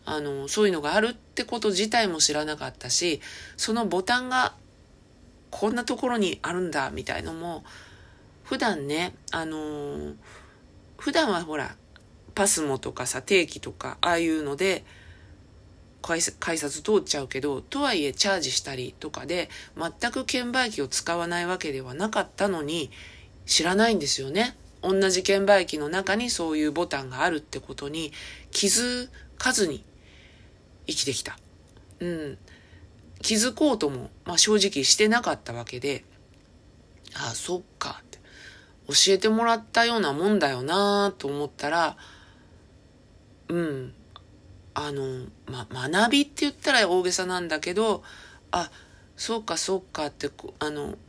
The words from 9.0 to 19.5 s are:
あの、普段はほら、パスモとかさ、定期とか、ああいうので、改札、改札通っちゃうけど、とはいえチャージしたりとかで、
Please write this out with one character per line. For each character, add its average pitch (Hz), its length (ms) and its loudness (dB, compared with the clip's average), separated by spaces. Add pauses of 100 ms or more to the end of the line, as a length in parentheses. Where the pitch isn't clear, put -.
あ 165 120 -2
の、 147 680 -8 (800)
普 - 160 -2
段 320 180 4
は 175 140 0
ほ 156 140 -6
ら、 - 180 -6 (580)
パ 196 140 2
ス - 140 4
モ 139 160 0
と - 140 -8
か - 140 -8
さ、 127 140 -4
定 180 260 4
期 - 140 -14
と - 100 -10
か、 - 300 -10
あ 175 120 4
あ 170 60 4
い 170 100 0
う 160 140 0
の 143 140 -6
で、 185 300 -2 (1120)
改 170 220 -2
札、 - 180 -2
改 165 160 -2
札 147 240 -4
通 208 200 4
っ - 20 2
ち - 160 -2
ゃ 139 40 -4
う 127 60 -8
け 135 140 -4
ど、 139 180 -2
と - 220 -6
は 269 100 2
い 175 140 2
え 131 80 -4
チ - 140 2
ャ 196 100 2
ー - 20 -4
ジ 135 100 -2
し - 120 -2
た 139 120 -10
り 127 240 -8
と 151 120 -12
か - 160 -10
で、 170 240 -4 (260)